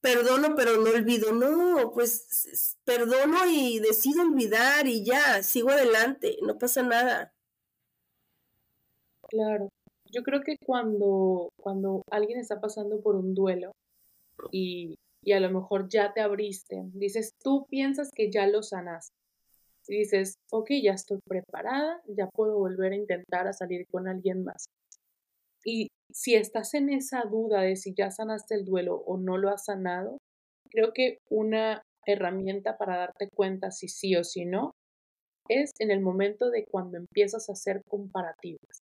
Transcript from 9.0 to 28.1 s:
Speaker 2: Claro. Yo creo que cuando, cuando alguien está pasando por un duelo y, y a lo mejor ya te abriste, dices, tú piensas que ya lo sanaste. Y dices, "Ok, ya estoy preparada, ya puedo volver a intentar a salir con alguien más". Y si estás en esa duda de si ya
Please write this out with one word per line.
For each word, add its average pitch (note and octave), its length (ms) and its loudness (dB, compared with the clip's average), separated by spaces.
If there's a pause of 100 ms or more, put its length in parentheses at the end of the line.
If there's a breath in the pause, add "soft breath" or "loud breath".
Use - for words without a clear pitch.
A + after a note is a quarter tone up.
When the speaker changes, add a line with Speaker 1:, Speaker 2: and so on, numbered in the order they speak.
Speaker 2:
Claro. G#3+ 400 -2 (360)
Yo B3 180 -8
creo C#4 180 0
que D4+ 140 -6 (100)
cuando, G3 840 2 (100)
cuando F#3+ 420 -4 (100)
alguien G#3+ 280 -2
está G#3+ 200 -8
pasando G#3+ 420 -4
por G#3 140 2
un F#3+ 180 0
duelo F#3 380 0 (800)
y, F3+ 440 -6 (280)
y G3+ 100 4
a G3 60 6
lo F#3 120 2
mejor F#3+ 380 -2
ya G#3 240 2
te A3 80 -2
abriste, G3+ 640 -4 (100)
dices, G3+ 380 -4 (120)
tú C#4 260 2
piensas C#4 440 -2
que G#3 180 -2
ya G3 160 2
lo G#3 160 2
sanaste. F3 500 -12 (720)
Y G3+ 120 -4
dices, G3 360 0 (160)
"Ok, A3 180 -2 (140)
ya G3 100 6
estoy F#3+ 340 -6
preparada, C4+ 800 -4
ya G3 260 -4
puedo G#3+ 260 0
volver F#3+ 340 0
a G3+ 40 -4
intentar F#3 500 -4
a G3 60 -6
salir F3+ 380 -8
con F#3 160 -4
alguien F#3 360 -2
más". - 220 -10 (1000)
Y A3+ 220 -2 (260)
si A#3+ 220 2
estás G#3+ 400 0
en C#4+ 140 2
esa C4 340 -2
duda G#3+ 380 0
de F#3+ 140 2
si F#3+ 200 -10
ya F#3+ 160 -2